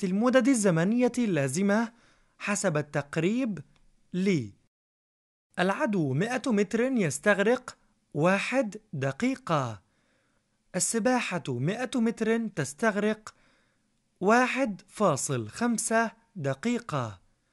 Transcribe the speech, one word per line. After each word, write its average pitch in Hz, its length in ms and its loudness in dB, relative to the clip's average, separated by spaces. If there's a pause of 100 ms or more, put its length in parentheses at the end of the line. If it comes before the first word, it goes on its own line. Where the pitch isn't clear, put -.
المدد 220 460 4
الزمنية 220 720 2
اللازمة 196 720 0 (460)
حسب 196 380 -2
التقريب 170 840 -2 (540)
لي. 175 400 0 (1040)
العدو 196 540 0
مائة 233 340 -2
متر 208 340 2
يستغرق 214 1000 0 (360)
واحد 196 680 0 (120)
دقيقة، 139 880 -2 (960)
السباحة 214 720 0
مائة 185 460 -2
متر 226 540 0
تستغرق 208 840 -2 (840)
واحد 240 680 2
فاصل 135 600 0
خمسة 226 640 -2 (240)
دقيقة، 139 840 -4 (320)